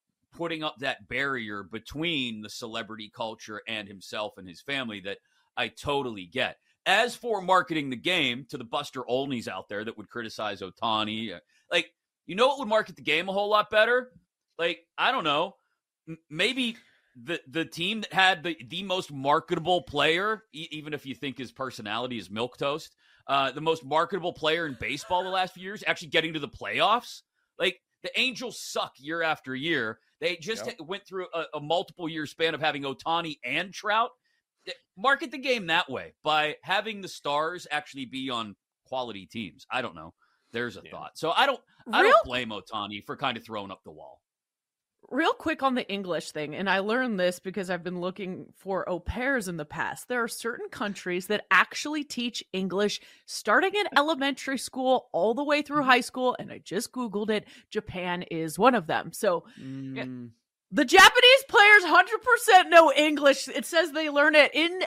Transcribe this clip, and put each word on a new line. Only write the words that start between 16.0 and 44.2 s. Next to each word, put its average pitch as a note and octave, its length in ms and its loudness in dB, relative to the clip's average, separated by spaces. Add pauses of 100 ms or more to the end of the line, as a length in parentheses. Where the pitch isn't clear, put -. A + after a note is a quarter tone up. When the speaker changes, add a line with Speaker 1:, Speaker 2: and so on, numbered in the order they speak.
Speaker 1:
m-, D#3+ 100 -14 (120)
maybe A#3 480 -2 (440)
the, D3+ 180 -6 (100)
the D#3+ 160 -2
team G3 360 -4
that G3+ 120 -12
had F#3 300 4
the, E3+ 140 -4 (120)
the F3+ 140 -10
most F#3 280 -4
marketable D#3+ 720 2
player, E3+ 600 0 (100)
e-, D#3+ 180 -14
even D3+ 220 -10
if C#3+ 120 -10
you C3 100 -8
think C#3 220 -8
his B2 140 -10
personality A#2+ 640 -6
is F#2 120 -10
milquetoast, C#3 600 -4 (380)
uh, C3+ 240 2
the C#3+ 100 -8
most D#3+ 240 0
marketable E3 480 0
player D#3+ 320 0
in C#3 140 -6
baseball D3 440 -2
the F#3 60 -4
last F#3 240 -2
few F3+ 100 -18
years, F#3+ 220 -12
actually E3 240 -2
getting D#3+ 240 2
to D#3 60 -4
the C#3+ 100 -6
playoffs. D#3 720 0 (380)
Like, F3+ 200 -2 (240)
the F#3 160 -4
Angels B3 400 -4
suck - 380 -6
year D#3 240 -6
after D3 340 -4
year. C3 440 -2 (200)
They F3 180 -4
just G3+ 280 -8
Speaker 2:
Yep. A#3+ 140 -8
Speaker 1:
ha-, E3 60 -12
went F#3 200 -12
through F#3 280 -10
a, D#3+ 120 -4 (100)
a D3+ 60 -6
multiple E3 480 -2
year D#3 160 -6
span D#3+ 280 -2
of C#3+ 80 -6
having D3 220 0
Ohtani E3 600 -4
and D#3+ 300 -4
Trout. A3 380 0 (540)
Th-, F3+ 120 -12 (200)
market C4+ 340 0
the D#4 80 -10
game B3 280 -2
that E3 220 2
way F#2 240 -8 (100)
by D3+ 400 0
having G3+ 380 -4
the F#3 80 -12
stars D#3 600 -4
actually C#3 360 -6
be C3 240 -8
on A2+ 260 -6 (300)
quality A#2 400 -8
teams. G#2 440 -12
I B2+ 120 -4
don't G2 140 -8
know. E2 180 -16 (400)
There's A#2 240 -6
a E2+ 80 -18
Speaker 2:
Yeah. D#2 60 -18
Speaker 1:
thought. D2+ 260 -14
So D#3 140 -2
I G#3+ 160 4
don't, C4+ 120 -2 (320)
I A3 100 4
Speaker 3:
Real A4 100 8
Speaker 1:
don't D#5+ 140 6
blame B2 240 -4
Ohtani G#2 540 -6
for D3 140 -10
kind B2+ 200 -2
of A2+ 60 -12
throwing G2+ 280 -8
up - 120 -16
the F2 80 -18
wall. D2 300 -20 (880)